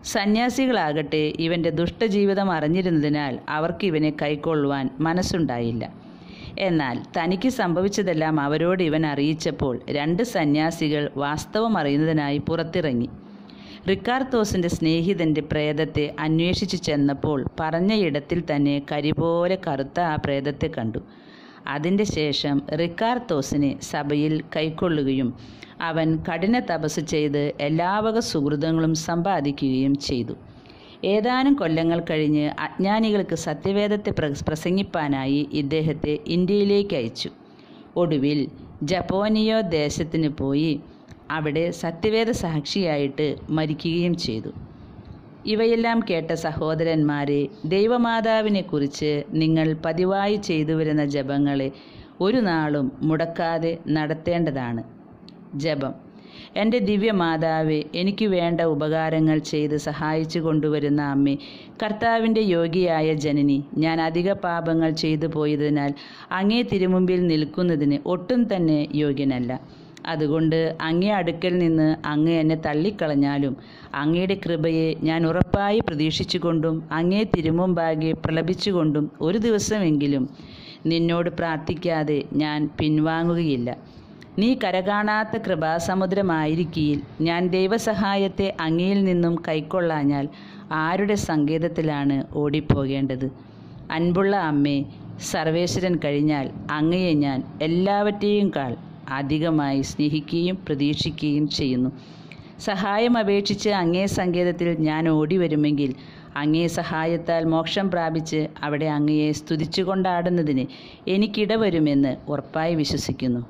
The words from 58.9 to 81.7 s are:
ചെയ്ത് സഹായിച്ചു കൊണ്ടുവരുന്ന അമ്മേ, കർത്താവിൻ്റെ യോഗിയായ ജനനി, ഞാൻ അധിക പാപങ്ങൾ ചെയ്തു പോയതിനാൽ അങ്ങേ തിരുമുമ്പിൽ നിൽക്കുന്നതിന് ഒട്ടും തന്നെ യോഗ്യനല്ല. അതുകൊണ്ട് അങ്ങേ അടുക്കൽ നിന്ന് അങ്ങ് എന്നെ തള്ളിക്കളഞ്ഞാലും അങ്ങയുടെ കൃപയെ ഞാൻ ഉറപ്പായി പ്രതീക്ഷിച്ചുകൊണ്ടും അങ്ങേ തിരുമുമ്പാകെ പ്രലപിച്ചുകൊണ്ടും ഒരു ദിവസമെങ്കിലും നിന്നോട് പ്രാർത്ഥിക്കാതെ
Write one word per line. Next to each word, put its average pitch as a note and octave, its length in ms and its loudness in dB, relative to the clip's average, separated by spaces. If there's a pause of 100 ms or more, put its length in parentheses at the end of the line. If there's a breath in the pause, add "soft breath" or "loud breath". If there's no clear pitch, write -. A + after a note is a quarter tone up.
ചെയ്ത് D3+ 380 0
സഹായിച്ചു D#3 640 -2
കൊണ്ടുവരുന്ന D3+ 640 2
അമ്മേ, C#3 320 2 (420 loud breath)
കർത്താവിൻ്റെ A3+ 680 2
യോഗിയായ E3+ 720 2
ജനനി, C#3+ 440 2 (200)
ഞാൻ D#3+ 220 2
അധിക F3 320 2
പാപങ്ങൾ E3 580 0
ചെയ്തു D#3+ 360 0
പോയതിനാൽ D3 640 0 (400 loud breath)
അങ്ങേ G3+ 300 2
തിരുമുമ്പിൽ F#3 640 2
നിൽക്കുന്നതിന് D#3 800 2
ഒട്ടും F3+ 380 0
തന്നെ E3 360 2 (140)
യോഗ്യനല്ല. C3+ 580 0 (540 loud breath)
അതുകൊണ്ട് D#3+ 520 2 (220)
അങ്ങേ E3+ 300 2
അടുക്കൽ F3 480 0
നിന്ന് D#3+ 300 4 (180)
അങ്ങ് D3+ 260 2
എന്നെ D#3 240 4
തള്ളിക്കളഞ്ഞാലും D3 1000 0 (400 loud breath)
അങ്ങയുടെ E3+ 500 0
കൃപയെ D#3+ 440 0 (140)
ഞാൻ D#3+ 240 0
ഉറപ്പായി G3 540 2
പ്രതീക്ഷിച്ചുകൊണ്ടും E3 960 0 (160)
അങ്ങേ F3 300 2
തിരുമുമ്പാകെ E3 920 2
പ്രലപിച്ചുകൊണ്ടും D#3+ 920 0 (160)
ഒരു F3 180 0
ദിവസമെങ്കിലും E3+ 840 0 (640 loud breath)
നിന്നോട് E3+ 440 2
പ്രാർത്ഥിക്കാതെ D#3+ 880 -2 (140)